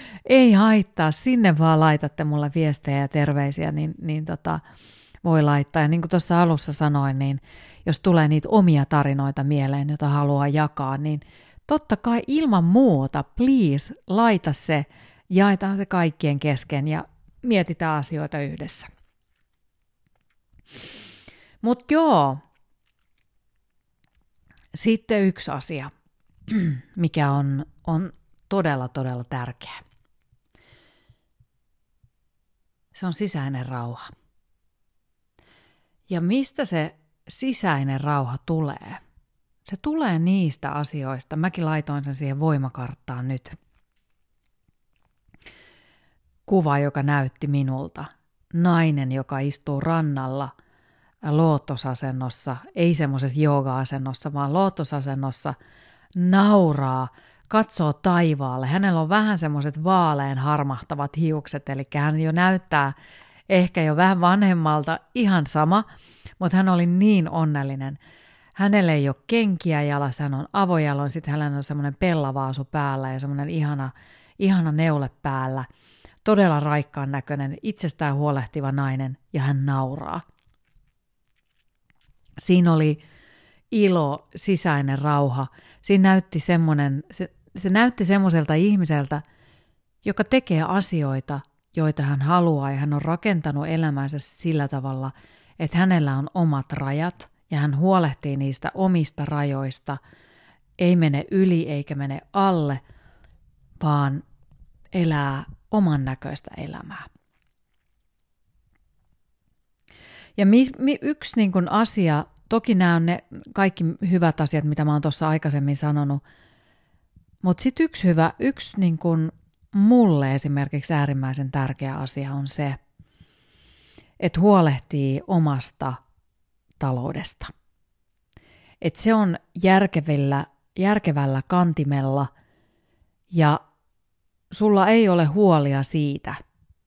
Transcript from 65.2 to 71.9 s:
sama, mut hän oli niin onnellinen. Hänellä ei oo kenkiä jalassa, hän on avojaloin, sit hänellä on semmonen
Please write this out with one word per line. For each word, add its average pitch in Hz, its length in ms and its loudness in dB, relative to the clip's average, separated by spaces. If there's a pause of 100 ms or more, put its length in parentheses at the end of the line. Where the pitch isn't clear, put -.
sama, 170 380 2 (540)
mut 180 140 -2
hän 190 160 4
oli 175 180 2
niin 190 440 4
onnellinen. 139 680 -4 (560)
Hänellä 196 380 4
ei 143 160 2
oo 135 60 -2 (120)
kenkiä 180 560 0
jalassa, 143 400 -2
hän 139 120 -4
on 135 180 -6
avojaloin, 151 580 0
sit 156 160 -8
hänellä 147 300 -2
on 143 60 -4
semmonen 143 320 -4